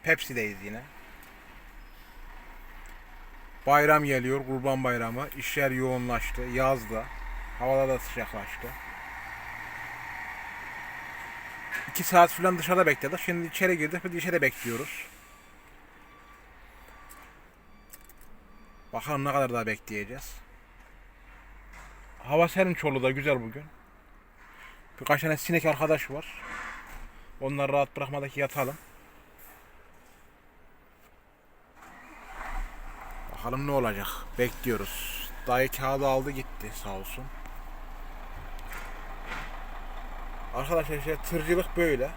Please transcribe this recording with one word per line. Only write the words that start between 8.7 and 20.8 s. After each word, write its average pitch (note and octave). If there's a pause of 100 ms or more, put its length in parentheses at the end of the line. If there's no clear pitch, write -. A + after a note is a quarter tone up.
İki -
saat F3
falan F3+
dışarıda F3+
bekledik. D3+
Şimdi E3+
içeri F#3
girdik, D#3
bir F3+
de E3+
içeri E3+
bekliyoruz. A#2 (4000)
Bakalım C#3
ne C#3+
kadar C3
daha A#2
bekleyeceğiz. G#2+ (1800)